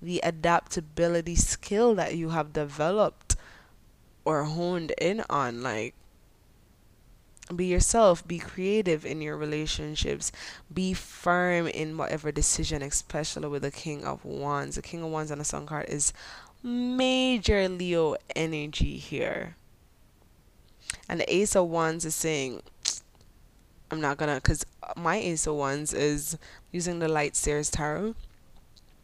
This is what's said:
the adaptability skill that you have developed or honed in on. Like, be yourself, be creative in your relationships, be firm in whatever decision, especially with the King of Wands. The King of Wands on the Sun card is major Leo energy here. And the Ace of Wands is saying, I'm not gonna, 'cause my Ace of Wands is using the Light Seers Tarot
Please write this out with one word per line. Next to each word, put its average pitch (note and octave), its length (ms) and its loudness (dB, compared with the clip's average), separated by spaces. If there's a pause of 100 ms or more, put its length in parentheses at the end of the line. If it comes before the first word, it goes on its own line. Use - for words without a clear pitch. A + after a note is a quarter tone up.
the E3+ 220 -4
adaptability E3+ 1120 0
skill A3 600 4
that D#3+ 200 0
you E3 140 -2
have D#3 240 -2
developed D3+ 800 2 (920)
or D3+ 180 2
honed E3+ 480 -2 (100)
in G3+ 280 0
on. B2 340 0
Like, A2+ 320 -4 (1600)
be F3+ 100 0
yourself, F3+ 640 6
be F3 100 -4
creative F#3 680 0
in D3+ 160 -4
your D3+ 140 -6
relationships, D3+ 960 -2 (400)
be F#3 220 0
firm F3+ 760 2
in D#3 300 -4
whatever D3+ 340 -4
decision, D3+ 520 0
especially D3+ 640 -4
with C#3+ 160 -4
the C#3+ 80 -2
King D3 340 -8
of C#3 180 -6
Wands. C#3 520 -4
The C#3+ 80 -6
King E3+ 200 -10
of D#3+ 60 -4
Wands D#3 220 -4
on D3 80 -6
the D3 40 -6
Sun D3 220 -6
card D3+ 240 -6
is - 240 -2 (480)
major B3 1080 4
Leo F3 480 2 (200)
energy D3+ 640 0
here. - 580 -6 (1500)
And E3+ 120 -2
the - 160 2
Ace G#3 200 4
of F3+ 120 6
Wands E3 380 0
is D#3+ 80 -4
saying, C#3 480 -2 (1300)
I'm D#3 100 -4
not C#3+ 160 0
gonna, D3 220 0
'cause - 260 2 (300)
my E3+ 200 0
Ace E3+ 320 -2
of D3+ 80 0
Wands C#3+ 380 -2
is D3 440 0 (340)
using F3 280 -2
the D#3+ 80 0
Light D3+ 280 2
Seers D3 360 0
Tarot E3 440 -2 (880)